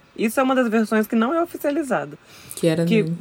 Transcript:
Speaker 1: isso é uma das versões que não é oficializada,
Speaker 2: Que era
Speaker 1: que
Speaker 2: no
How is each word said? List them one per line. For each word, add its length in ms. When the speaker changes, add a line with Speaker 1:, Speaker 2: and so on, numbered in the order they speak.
Speaker 1:
isso 200
é 60
uma 100
das 140
versões 400
que 80
não 180
é 80
oficializada, 760
Speaker 2:
Que 100
era 160
Speaker 1:
que 200
Speaker 2:
no 180